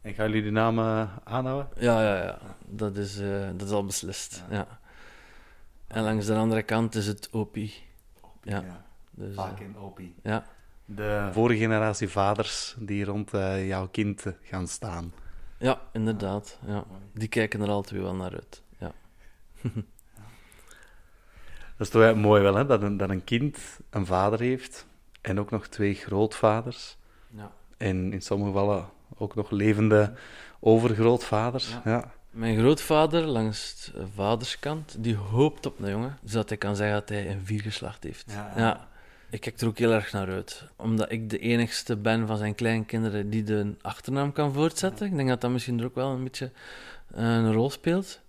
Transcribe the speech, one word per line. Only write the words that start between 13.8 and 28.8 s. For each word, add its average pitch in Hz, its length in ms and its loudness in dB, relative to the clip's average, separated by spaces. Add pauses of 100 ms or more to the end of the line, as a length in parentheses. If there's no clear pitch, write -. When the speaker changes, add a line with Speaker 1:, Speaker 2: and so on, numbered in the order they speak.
Speaker 1:
kind 104 380 -2 (180)
gaan 92 240 -6
staan. 85 460 -8 (440)
Speaker 2:
Ja, 127 240 0 (100)
inderdaad. 104 760 -4
Ja. 101 80 -6
Speaker 1:
Mooi. - 280 -8 (120)
Speaker 2:
Die 107 140 -6
kijken 107 340 0
er 104 80 0
alle 101 140 0
twee 98 180 -8
wel 92 140 -4
naar 92 180 -6
uit. - 280 -14 (160)
Ja. 87 140 -10 (680)
<laughs> 113 100 -4 (2000)
Speaker 1:
Dat 104 100 -2
is - 20 -8
toch 110 120 8
wel 113 140 10
mooi 104 260 8
wel, 98 140 8
hè? 127 100 4
Dat 117 160 4
een, 101 160 0
dat 95 120 0
een 95 140 -2
kind 135 340 0 (320)
een 101 160 -2
vader 98 340 2
heeft 127 460 -4 (360)
en 98 180 -2
ook 104 120 -4
nog 107 160 -4
twee 101 260 0
grootvaders. 110 1040 0 (320)
Speaker 2:
Ja. 104 220 -16 (260)
Speaker 1:
En 92 360 0
in 92 80 -4
sommige 101 300 0
gevallen 98 340 2 (320)